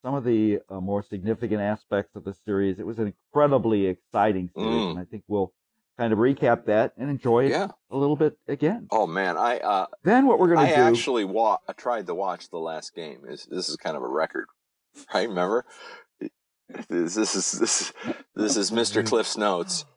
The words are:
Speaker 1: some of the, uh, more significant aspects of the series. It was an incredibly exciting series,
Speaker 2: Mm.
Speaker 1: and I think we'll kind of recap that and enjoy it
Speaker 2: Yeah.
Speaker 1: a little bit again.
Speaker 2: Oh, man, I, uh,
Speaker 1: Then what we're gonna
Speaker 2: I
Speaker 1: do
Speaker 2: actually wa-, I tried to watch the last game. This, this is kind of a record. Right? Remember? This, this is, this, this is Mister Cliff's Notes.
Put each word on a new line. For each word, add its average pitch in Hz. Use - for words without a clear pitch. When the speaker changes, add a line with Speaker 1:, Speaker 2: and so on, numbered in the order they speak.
Speaker 1:
some 131
of 131
the, 107
uh, 95
more 101
significant 104
aspects 101
of 101
the 98
series. 98
It 85
was 110
an 110
incredibly 117
exciting 95
series, 107
Speaker 2:
Mm. 110
Speaker 1:
and 87
I 90
think 104
we'll 98
kind 117
of 104
recap 123
that 110
and 135
enjoy 127
it -
Speaker 2:
Yeah. 185
Speaker 1:
a 120
little 143
bit 151
again. 151
Speaker 2:
Oh, 107
man, 87
I, 117
uh, 95
Speaker 1:
Then 247
what 220
we're 180
gonna 170
Speaker 2:
I -
Speaker 1:
do 143
Speaker 2:
actually 117
wa-, 101
I -
tried 113
to 87
watch 90
the 85
last 80
game. 73
This, 67
this 87
is 73
kind 80
of 65
a -
record. 73
Right? 101
Remember? 98
This, 87
this 107
is, 95
this, -
this 104
is 98
Mister 113
Cliff's 113
Notes. 95